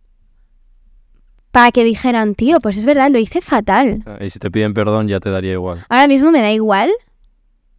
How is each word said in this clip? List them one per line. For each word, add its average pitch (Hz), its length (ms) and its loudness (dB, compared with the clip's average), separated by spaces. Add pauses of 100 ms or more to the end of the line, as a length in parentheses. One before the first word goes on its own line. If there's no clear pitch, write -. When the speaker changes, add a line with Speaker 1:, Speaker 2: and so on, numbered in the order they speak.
(1500)
Speaker 1:
para 240 200 4
que 240 120 2
dijeran, 226 520 0
"Tío, 285 240 2
pues 208 180 -4
es 214 80 -6
verdad, 285 260 2
lo 247 80 2
hice 269 220 -2
fatal". 214 640 0
Speaker 2:
Ah, 104 180 -16
y 98 60 -6
si - 100 -14
te 95 120 -6
piden 107 220 0
perdón, 107 340 0
ya 98 120 -2
te 101 100 -6
daría 95 240 -4
igual. 90 360 -8
Speaker 1:
Ahora 262 180 4
mismo 277 240 4
me 285 100 4
da 214 100 0
igual, 220 400 0 (880)